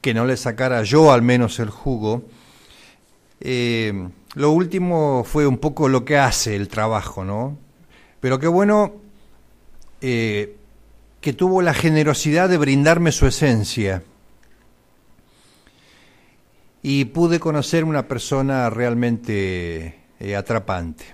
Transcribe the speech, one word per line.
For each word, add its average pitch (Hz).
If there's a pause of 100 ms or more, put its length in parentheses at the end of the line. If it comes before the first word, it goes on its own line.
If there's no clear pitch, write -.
que 117
no 117
le 131
sacara 123
yo 143
al 120
menos 123
el 110
jugo. 117 (1160)
Eh, 113 (240)
lo 143
último 165
fue 151
un 131
poco 143
lo 127
que 143
hace 113
el 98
trabajo, 107
¿no? 120 (600)
Pero 131
qué 156
bueno, 202 (1040)
eh, 113 (640)
que 147
tuvo 185
la 165
generosidad 156
de 180
brindarme 147
su -
esencia. 107 (2750)
Y 139
pude 165
conocer 160
una 151
persona 135
realmente, 101 (200)
eh, 101
atrapante. 98